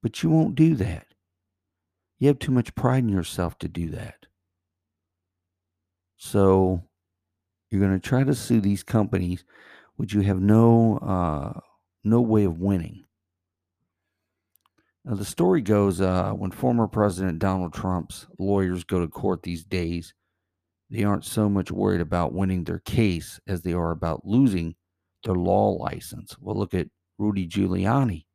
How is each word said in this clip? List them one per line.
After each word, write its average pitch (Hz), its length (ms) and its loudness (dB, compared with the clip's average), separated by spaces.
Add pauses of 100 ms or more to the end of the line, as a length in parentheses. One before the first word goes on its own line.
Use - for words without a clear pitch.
But - 200 -6
you 165 80 0
won't 160 240 2
do 156 220 4
that. 87 320 -4 (1120)
You 135 80 4
have 143 100 2
too - 140 -2
much 123 220 0
pride 131 280 2
in 117 80 0
yourself 87 480 -2
to 82 100 -8
do 82 220 -6
that. - 360 -14 (1900)
So 95 680 2 (880)
you're 98 120 0
gonna 95 160 2
try 131 240 0
to 135 120 0
sue 117 260 0
these 101 240 -2
companies, 92 600 -2 (520)
which 101 180 -6
you 104 60 4
have 95 200 2
no, 113 580 6
uh, 82 600 -4 (440)
no 113 160 4
way 110 240 4
of 85 160 -2
winning. 92 440 -2 (2000)
Now, 110 120 -4
the 98 80 -6
story 175 360 2
goes: 101 400 2
uh, 92 320 0
when 98 180 -6
former 120 380 0
President 92 520 -2
Donald 92 340 -2
Trump's 92 520 -6 (120)
lawyers 95 460 -2
go 90 160 -2
to 85 80 -2
court 92 340 -4
these 85 220 -8
days, 85 500 -6 (720)
they 110 160 -4
aren't 101 220 -2
so 107 240 0
much 98 200 -2
worried 95 300 0
about 85 320 -2
winning 92 320 -2
their 85 140 -6
case 92 680 -2
as 92 140 -4
they 87 140 -4
are 85 160 0
about 82 340 -4
losing 95 520 0 (480)
their 104 100 0
law 92 360 2
license. - 680 -8
Well, 101 160 -8
look 101 160 -4
at 90 160 -2 (300)
Rudy 98 280 -2
Giuliani. 95 760 0 (100)